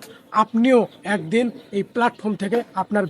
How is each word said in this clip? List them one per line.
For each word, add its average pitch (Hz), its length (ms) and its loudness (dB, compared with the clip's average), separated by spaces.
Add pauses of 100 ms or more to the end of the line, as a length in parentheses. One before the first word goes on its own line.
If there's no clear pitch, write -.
(440)
আপনিও 233 360 4 (360)
একদিন 202 300 0 (320)
এই 196 60 -2 (100)
প্ল্যাটফর্ম 233 480 -2
থেকে 196 160 -2 (240)
আপনার 202 280 0